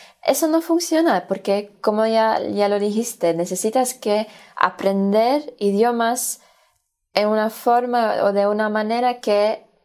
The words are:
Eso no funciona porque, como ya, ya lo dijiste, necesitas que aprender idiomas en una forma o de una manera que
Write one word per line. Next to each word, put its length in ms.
Eso 220
no 140
funciona 680
porque, 520
como 280
ya, 320
ya 300
lo 100
dijiste, 560
necesitas 580
que 320
aprender 1040
idiomas 840
en 140
una 240
forma 720
o 100
de 140
una 220
manera 500
que 440